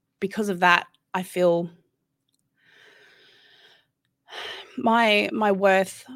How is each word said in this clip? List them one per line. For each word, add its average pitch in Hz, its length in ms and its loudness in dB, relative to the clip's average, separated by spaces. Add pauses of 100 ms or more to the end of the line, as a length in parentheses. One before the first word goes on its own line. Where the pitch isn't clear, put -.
(200)
because 202 300 -6
of 180 120 -6
that, 175 260 4 (260)
I 185 100 -6
feel 170 460 0 (3000)
my, 226 560 2
my 214 180 0
worth 190 540 0 (100)